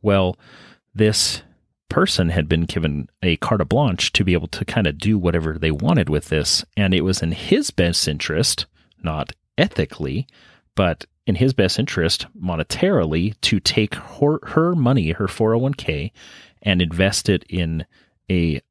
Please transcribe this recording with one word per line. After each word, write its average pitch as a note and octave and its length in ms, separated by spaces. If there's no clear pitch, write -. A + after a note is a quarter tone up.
Well, G2 360
this - 500
person B2 420
had D#2+ 200
been E2+ 140
given D2 440
a E2+ 160
carte - 320
blanche B2 440
to G2+ 120
be F#2 80
able E2 160
to - 160
kinda F#2+ 260
do G2+ 260
whatever E2 400
they D#2 140
wanted G2 380
with D2+ 200
this, - 360
and G2 180
it F2 80
was F#2 200
in E2+ 100
his - 400
best E2+ 360
interest, - 580
not D#2 280
ethically, F#2 720
but F2 300
in G2 80
his C3 180
best F#2+ 240
interest - 480
monetarily, F2+ 1040
to G#2 180
take - 340
her, - 500
her E3+ 320
money, A#2+ 360
her F#2+ 160
four A2 260
oh A#2 60
one C3 160
K, - 360
and F#2 180
invest F2+ 480
it F#2 180
in E2 380
a E2+ 420